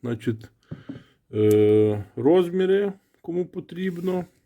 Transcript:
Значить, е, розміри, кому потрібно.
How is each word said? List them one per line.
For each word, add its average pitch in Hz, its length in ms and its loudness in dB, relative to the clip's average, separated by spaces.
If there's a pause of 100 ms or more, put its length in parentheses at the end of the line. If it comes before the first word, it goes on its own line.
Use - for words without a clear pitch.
Значить, 117 480 -6 (840)
е, 107 680 4 (120)
розміри, 185 760 2 (280)
кому 175 240 -6
потрібно. 180 800 -8 (200)